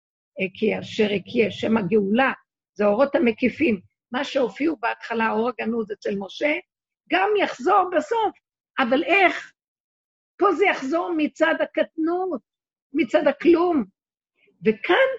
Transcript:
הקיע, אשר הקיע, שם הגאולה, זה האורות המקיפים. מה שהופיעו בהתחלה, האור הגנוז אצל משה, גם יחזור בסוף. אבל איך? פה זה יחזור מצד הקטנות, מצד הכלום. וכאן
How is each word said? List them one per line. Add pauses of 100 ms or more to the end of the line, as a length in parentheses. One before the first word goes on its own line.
(400)
הקיע,
אשר
הקיע,
שם
הגאולה, (420)
זה
האורות
המקיפים. (320)
מה
שהופיעו
בהתחלה,
האור
הגנוז
אצל
משה, (580)
גם (120)
יחזור
בסוף. (420)
אבל
איך? (840)
פה
זה
יחזור
מצד
הקטנות, (520)
מצד
הכלום. (800)
וכאן (100)